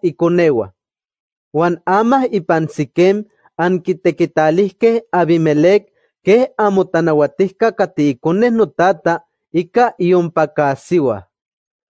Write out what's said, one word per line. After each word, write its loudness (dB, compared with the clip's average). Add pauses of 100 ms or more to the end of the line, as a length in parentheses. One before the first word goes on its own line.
ikoneua. 0 (840)
Uan -2
ama 0
ipan -2
Siquem -2 (340)
ankitekitalijkej -2 (100)
Abimelec 2 (420)
kej 2 (120)
amotanauatijka 0
kati -2
ikone -2
notata -2 (340)
ika 0
iompakasiua. -2 (680)